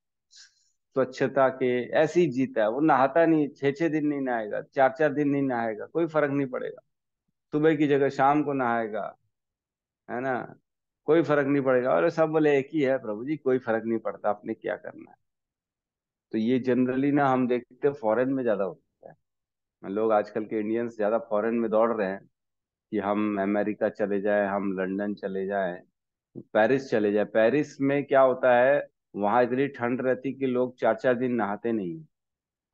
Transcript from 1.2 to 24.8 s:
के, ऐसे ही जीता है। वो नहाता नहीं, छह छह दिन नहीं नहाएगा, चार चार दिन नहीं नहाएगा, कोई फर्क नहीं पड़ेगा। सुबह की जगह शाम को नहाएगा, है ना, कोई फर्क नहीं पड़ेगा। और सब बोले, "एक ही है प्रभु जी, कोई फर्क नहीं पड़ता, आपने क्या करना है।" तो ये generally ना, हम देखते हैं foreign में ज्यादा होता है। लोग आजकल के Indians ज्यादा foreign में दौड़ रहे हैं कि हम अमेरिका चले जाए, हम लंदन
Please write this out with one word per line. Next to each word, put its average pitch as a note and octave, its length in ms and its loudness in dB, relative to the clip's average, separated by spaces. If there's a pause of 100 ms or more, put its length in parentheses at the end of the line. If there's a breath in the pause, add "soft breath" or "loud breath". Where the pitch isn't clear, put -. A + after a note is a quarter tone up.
के, B2 400 -2
ऐसे D#3+ 320 2
ही F3 60 4
जीता B2+ 360 -2
है। G#2+ 80 2
वो B2+ 100 -4
नहाता D3 460 4
नहीं, D#3 220 2
छह C#3 220 -2
छह D#3 180 -2
दिन D3+ 180 -2
नहीं C#3+ 140 -2
नहाएगा, A2 420 -4
चार C3 360 2
चार D3+ 140 2
दिन C#3+ 160 0
नहीं C#3 140 0
नहाएगा, A#2 440 -2
कोई E3 200 -2
फर्क D3 240 0
नहीं C#3 160 -2
पड़ेगा। A2 360 -10 (680)
सुबह D3+ 240 4
की D3+ 100 2
जगह C#3 220 2
शाम C#3 340 2
को C#3+ 100 -2
नहाएगा, A#2 640 -4 (920)
है A#2+ 100 -6
ना, B2+ 340 -6 (500)
कोई D#3+ 180 4
फर्क C#3+ 240 2
नहीं C#3 160 2
पड़ेगा। B2+ 320 2
और E3+ 160 2
सब D#3+ 180 2
बोले, D3+ 300 4
"एक C3+ 140 -2
ही D#3 80 -2
है C3 180 2
प्रभु A2 260 -8
जी, D3+ 120 -4
कोई C3 220 0
फर्क A2+ 260 -2
नहीं A2+ 140 -2
पड़ता, G#2 320 -4
आपने A2 240 -6
क्या F#2+ 220 -6
करना - 340 -18
है।" - 60 -20 (1160)
तो A2+ 60 -4
ये A#2+ 220 0
generally B2+ 520 0
ना, C#3+ 160 2
हम B2+ 200 0
देखते B2 400 -2
हैं C#3+ 60 0
foreign A2+ 340 0
में C3+ 140 -2
ज्यादा G2+ 220 0
होता - 460 -12
है। - 60 -20 (680)
लोग G#2+ 280 0
आजकल G#2+ 320 0
के A2 160 -4
Indians A#2 360 -4
ज्यादा G#2+ 220 0
foreign G#2+ 360 -2
में A#2 160 -2
दौड़ A2+ 220 2
रहे G#2 160 -2
हैं G2 220 -10 (600)
कि G#2+ 80 -4
हम G#2 440 -2
अमेरिका G#2 460 -2
चले G2+ 320 -2
जाए, G#2 260 0
हम G2 260 -2
लंदन G2 420 -4